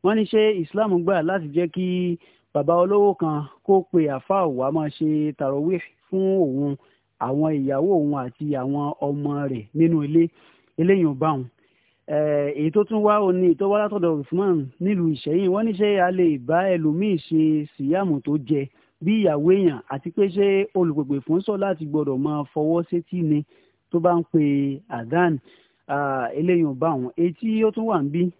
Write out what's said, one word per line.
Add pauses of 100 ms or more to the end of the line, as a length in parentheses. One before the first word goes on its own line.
Wọ́n
ní,
ṣé (160)
Islam
gbà
láti
jẹ́
kí (360)
bàbá
olówó
kan (220)
kó
pe
àfáà
wá
máa
ṣe
tàràwíhì (220)
fún (100)
òun, (460)
àwọn
ìyàwó
òun
àti
àwọn (120)
ọmọ (160)
rẹ̀
nínú
ilé? (540)
Eléyìí
ò
bá
òun. (640)
Eh,
èyí
tó
tún
wá
òun
ni
èyí
tó
wá
látọ̀dọ̀
Usman (100)
nílùú
Ìṣẹ́yìn.
Wọ́n
ní,
ṣé (120)
a
lè
bá
ẹlòmíì
ṣe (280)
síyàmù
tó
jẹ (400)
bí
ìyàwó
èèyàn,
àti
pé
ṣé (240)
olùpèpè
fún
sọ
láti
gbọ́dọ̀
máa
fọwọ́
sétí
ni (500)
tó
bá
ń
pe (440)
adhan? (560)
Ah,
eléyìí
ò
bá
òun.
Èyí
tí
ó
tún
wà
ń
bí (180)